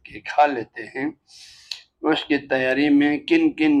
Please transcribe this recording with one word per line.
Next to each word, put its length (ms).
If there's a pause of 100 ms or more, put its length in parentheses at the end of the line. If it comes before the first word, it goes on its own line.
کے 220
کھا 220
لیتے 380
ہیں، 240 (920)
اس 220
کی 120 (100)
تیاری 440
میں 260 (100)
کن 260
کن 260